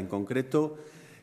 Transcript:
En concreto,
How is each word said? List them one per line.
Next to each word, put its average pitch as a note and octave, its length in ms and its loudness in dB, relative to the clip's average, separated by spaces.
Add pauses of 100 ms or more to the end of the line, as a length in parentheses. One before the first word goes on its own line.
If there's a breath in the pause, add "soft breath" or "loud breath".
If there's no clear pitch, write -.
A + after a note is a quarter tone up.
En F#2+ 80 -4
concreto, C3 720 2 (400 loud breath)